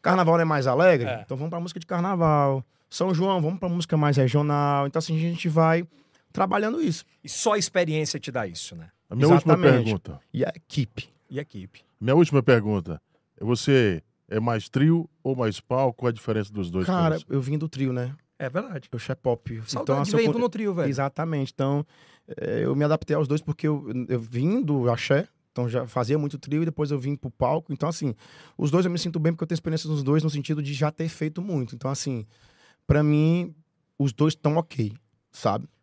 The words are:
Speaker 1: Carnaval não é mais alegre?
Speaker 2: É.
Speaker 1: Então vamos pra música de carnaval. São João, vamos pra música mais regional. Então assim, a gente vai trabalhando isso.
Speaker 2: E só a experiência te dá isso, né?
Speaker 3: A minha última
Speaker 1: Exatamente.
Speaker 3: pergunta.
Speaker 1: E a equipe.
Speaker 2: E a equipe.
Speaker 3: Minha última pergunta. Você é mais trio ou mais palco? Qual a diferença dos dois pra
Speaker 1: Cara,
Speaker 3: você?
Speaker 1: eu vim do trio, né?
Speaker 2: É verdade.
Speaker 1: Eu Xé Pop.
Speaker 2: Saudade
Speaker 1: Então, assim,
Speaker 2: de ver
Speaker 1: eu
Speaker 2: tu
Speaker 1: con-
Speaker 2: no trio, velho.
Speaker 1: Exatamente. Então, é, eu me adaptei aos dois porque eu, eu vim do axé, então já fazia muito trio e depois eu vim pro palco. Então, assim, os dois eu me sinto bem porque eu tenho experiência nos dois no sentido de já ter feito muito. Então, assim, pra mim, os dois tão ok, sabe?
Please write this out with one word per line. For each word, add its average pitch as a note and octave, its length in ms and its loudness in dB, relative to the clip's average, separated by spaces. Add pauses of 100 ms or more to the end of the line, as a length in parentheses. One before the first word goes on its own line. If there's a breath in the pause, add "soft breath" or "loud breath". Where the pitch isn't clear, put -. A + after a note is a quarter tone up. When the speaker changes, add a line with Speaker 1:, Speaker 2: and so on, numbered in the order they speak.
Speaker 1:
Carnaval E3+ 320 4
não E3+ 80 4
é - 20 4
mais D3 220 2
alegre? C#3 420 6
Speaker 2:
É. A#2 160 -6
Speaker 1:
Então C3+ 140 -8
vamos D3+ 120 -6
pra E3+ 80 -8
música F3 220 -8
de E3 60 -18
carnaval. D#3+ 760 2 (260)
São F#3 260 -2
João, F#3 260 2
vamos E3+ 180 -2
pra F#3 100 -4
música E3+ 280 -2
mais D3 220 4
regional. C#3+ 680 2
Então C#3 140 -4
assim, D#3+ 160 -4
a - 20 -2
gente E3+ 300 -4
vai E3 400 2 (440 soft breath)
trabalhando G#3 500 0
isso. E3+ 200 -2 (220)
Speaker 2:
E C#3+ 60 -14
só - 240 0
a G#3 40 0
experiência D#3 600 -2
te - 100 -10
dá C3 160 -4
isso, - 300 -10
né? - 140 -18 (180)
Speaker 3:
A - 80 -6
minha C3 100 4
última D#3+ 280 8
Speaker 1:
Exatamente. C3 300 6
Speaker 3:
pergunta. F#2 360 -2 (120)
Speaker 1:
E B2+ 120 0
a - 100 -4
equipe. - 540 -6 (220)
Speaker 2:
E C3 80 -8
a C#3+ 40 -8
equipe. - 380 -18 (200)
Speaker 3:
Minha B2 140 2
última D3+ 280 6
pergunta. G#2 580 2 (400)
Você A2+ 600 2 (260)
é A2 100 -4
mais A2+ 300 -2
trio D#3+ 400 2 (160)
ou C3 100 -2
mais A2+ 260 -2
palco? B2+ 400 -2
Qual B2 80 0
a A#2+ 40 0
diferença G#2+ 400 -4
dos G2 180 -6
dois F#2 160 -2
pra F3+ 80 0
Speaker 1:
Cara, E3 240 0
Speaker 3:
você? - 120 -12
Speaker 1:
eu C#3 100 -2
vim C3+ 180 -4
do D#3+ 100 -6
trio, C3+ 240 -4
né? B2 220 -6 (240)
Speaker 2:
É C3+ 100 -8
verdade. F3 440 -10
Speaker 1:
Eu A#2+ 60 -8
Xé - 160 -8
Pop. A#2+ 360 -4 (160)
Speaker 2:
Saudade - 160 -6
Speaker 1:
Então, C#3 180 0
assim, E3+ 100 -2
Speaker 2:
de F3 80 2
ver A3+ 60 4
Speaker 1:
eu - 80 2
Speaker 2:
tu - 20 -2
Speaker 1:
con- A#3 60 -2
Speaker 2:
no B3 80 0
trio, G#3 260 -4
velho. E3+ 140 0
Speaker 1:
Exatamente. C#3 680 -4
Então, C#3 320 0 (500 soft breath)
é, G#2+ 280 -4
eu C3+ 100 0
me C#3+ 100 0
adaptei D3+ 320 0
aos D3+ 120 0
dois D3+ 120 0
porque D#3 280 -6
eu, D3 180 -2 (220)
eu B2 120 -2
vim B2+ 420 -2
do C#3 280 0
axé, C#3 380 0 (240)
então B2 160 -4
já B2 180 -4
fazia B2 320 0
muito D3 200 -6
trio D3 240 -4
e - 20 -2
depois D3+ 260 -4
eu D3 80 -2
vim C3+ 160 -4
pro C3+ 160 -10
palco. D3 420 -2
Então, C#3+ 160 -4
assim, D3 260 -4 (440 loud breath)
os D3+ 120 0
dois F3 140 4
eu F3+ 60 0
me F3 80 -4
sinto E3 220 -4
bem D#3+ 120 2
porque E3 120 -6
eu D#3 40 -8
tenho E3+ 80 -4
experiência D#3+ 320 -4
nos D3+ 140 -2
dois D3 220 2
no D#3 60 0
sentido D3 300 -4
de C#3+ 140 -6
já D3+ 160 0
ter D#3+ 180 -6
feito D#3 320 -8
muito. D3+ 360 -6
Então, A#2+ 140 -8
assim, B2+ 360 -6 (580 soft breath)
pra D3 180 4
mim, D#3+ 520 2 (420)
os C#3 160 0
dois D#3 220 2
tão D3+ 220 0
ok, B2+ 360 -2 (380)
sabe? - 380 -2 (140)